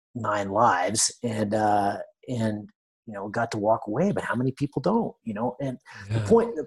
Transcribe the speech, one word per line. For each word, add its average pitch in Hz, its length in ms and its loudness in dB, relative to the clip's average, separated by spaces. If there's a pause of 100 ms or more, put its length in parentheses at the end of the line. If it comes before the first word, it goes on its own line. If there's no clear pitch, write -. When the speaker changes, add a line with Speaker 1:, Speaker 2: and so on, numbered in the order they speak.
(140)
Speaker 1:
nine 104 360 -2
lives. 101 600 2 (120)
And, 107 300 -2
uh, 104 420 2 (320)
and, 107 400 -2 (380)
you 110 80 -12
know, 101 140 -8
got 117 240 -2
to 110 60 -4
walk 104 300 2
away, 160 240 2
but 92 100 -2
how 98 120 -2
many 127 180 0
people 139 300 -4
don't, 185 320 0 (100)
you 113 100 -6
know? 110 260 -4
And 135 180 -6 (320)
the 110 100 0
Speaker 2:
Yeah. 104 60 -2
Speaker 1:
point, 226 300 4
the, 151 100 -6